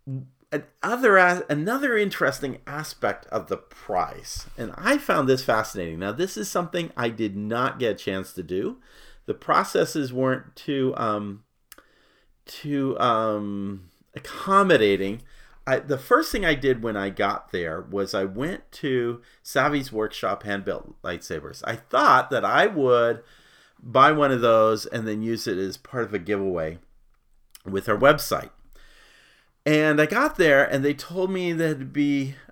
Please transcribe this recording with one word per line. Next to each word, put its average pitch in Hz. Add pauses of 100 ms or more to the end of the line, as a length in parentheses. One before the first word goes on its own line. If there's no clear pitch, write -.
(520)
Another 208
as-, 180
another 226
interesting 143
aspect 143
of 110
the 95
price, - (100)
and 117
I 254
found 156
this 131
fascinating. 98
Now, 98
this 175
is 208
something 175
I 120
did 110
not 117
get 117
a -
chance 95
to 92
do. 101 (480)
The -
processes 160
weren't 131
too, 135
um, 104 (1040)
too, 139
um, 101 (240)
accommodating, 113 (440)
I, 131
the 143
first 302
thing 208
I 160
did 127
when 113
I 98
got 101
there 85
was 98
I 98
went 123
to 120 (220)
Savvy's 139
workshop, 104
hand-built 98
lightsabers. 82
I -
thought -
that 113
I 143
would 120 (600)
buy 131
one 147
of 123
those 110
and 113
then 107
use 113
it 92
as 95
part 120
of 104
a 101
giveaway 87 (840)
with 98
her 107
website. - (1120)
And 151
I 156
got 247
there, 143
and 135
they 143
told 185
me 180
that 160
it'd 135
be 139 (160)